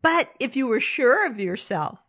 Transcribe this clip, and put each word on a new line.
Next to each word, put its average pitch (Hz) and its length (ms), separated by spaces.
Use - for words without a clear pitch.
But 330 360
if 254 160
you 269 120
were 220 140
sure 302 460
of 220 140
yourself 185 580